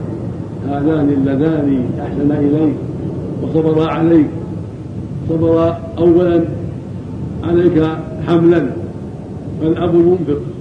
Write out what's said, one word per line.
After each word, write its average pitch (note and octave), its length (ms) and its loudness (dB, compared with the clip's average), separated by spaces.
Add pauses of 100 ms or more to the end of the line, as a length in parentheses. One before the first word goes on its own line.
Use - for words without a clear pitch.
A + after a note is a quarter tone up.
(680)
هذان C#3+ 500 0
اللذان C#3 720 0 (120)
أحسن C#3+ 300 -2
إليك C#3+ 420 2 (720)
وصبرا D#3+ 480 2
عليك. E3 360 4 (1000)
صبر E3 460 2 (220)
أولا E3+ 480 4 (1000)
عليك D#3+ 440 4 (400)
حملا، E3 420 4 (920)
فالأب E3+ 340 0
ينفق E3+ 460 4 (200)